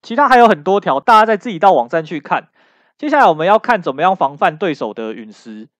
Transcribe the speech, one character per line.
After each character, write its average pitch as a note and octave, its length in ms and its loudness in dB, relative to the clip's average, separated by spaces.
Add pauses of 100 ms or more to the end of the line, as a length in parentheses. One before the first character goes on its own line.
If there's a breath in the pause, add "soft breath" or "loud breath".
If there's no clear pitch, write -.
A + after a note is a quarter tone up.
其 A#3 80 -8
他 C#4 140 2
还 B3+ 80 4
有 A#3+ 100 6
很 E3 160 0
多 G3 160 0
条， C#3 220 -2
大 A3+ 180 4
家 A3 60 4
再 A3 100 0
自 B3 140 -10
己 F3 100 -10
到 G3 140 4
网 A#2+ 160 0
站 E3 160 -4
去 D3+ 160 -12
看。 D3 260 -6 (500)
接 D4 120 -8
下 D4 100 0
来 A#3+ 80 4
我 E3+ 60 4
们 D#3 120 -4
要 G#3 140 4
看 G#3+ 220 -2
怎 D3 120 -6
么 C#3 80 -8
样 F#3 140 0
防 D3 220 -4
范 D#3+ 200 -2
对 E3 160 -6
手 A#2 200 -8
的 A2 200 -10
陨 G#2+ 200 -18
石。 A2 340 -20 (120)